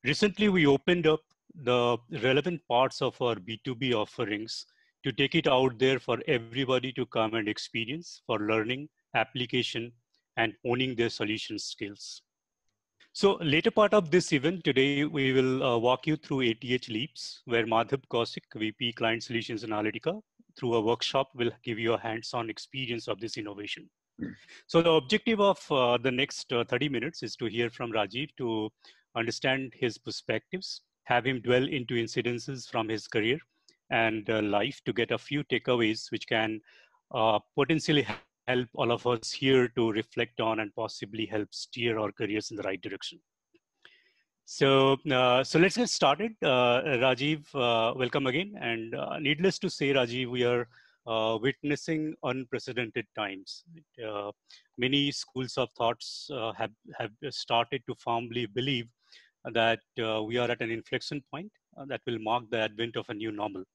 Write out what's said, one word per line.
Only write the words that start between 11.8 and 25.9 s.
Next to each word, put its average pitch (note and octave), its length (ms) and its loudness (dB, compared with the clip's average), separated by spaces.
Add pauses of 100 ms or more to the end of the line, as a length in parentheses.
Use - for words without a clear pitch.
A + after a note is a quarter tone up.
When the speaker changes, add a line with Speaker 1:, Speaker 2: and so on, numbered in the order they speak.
Speaker 1:
So G3 300 4
later E3 280 4
part G#3 220 4
of F#3 180 4
this F3 220 4
event D#3+ 320 0
today, C#3 400 4
we C3+ 280 0
will, C3 300 2
uh, B2 140 2
walk B2 300 2
you D#3 100 0
through C3+ 260 -4
A A2+ 120 2
T A#2+ 200 -4
H - 140 -4
Leaps, - 560 -8
where A#2 220 2
Madhav A2+ 440 2
Kaushik, A#2 340 -2 (100)
V A2 180 -4
P A#2+ 200 -4
Client A2+ 300 -2
Solutions A#2 420 -6
Analytica, A2 560 -4 (380)
through A#2+ 160 0
a A2+ 60 6
workshop, A#2+ 540 0
will A#2+ 160 0 (120)
give A2+ 160 -6
you A2+ 140 2
a A2 60 2
hands-on A#2 500 -6
experience A#2 600 -8
of G2+ 120 -4
this A2+ 160 -8
innovation. G#2 540 -10 (280)
Speaker 2:
Hmm. - 100 -8 (380)
Speaker 1:
So E3 160 4
the E3+ 100 4
objective G3+ 480 2
of, G3+ 200 4 (100)
uh, B2 280 4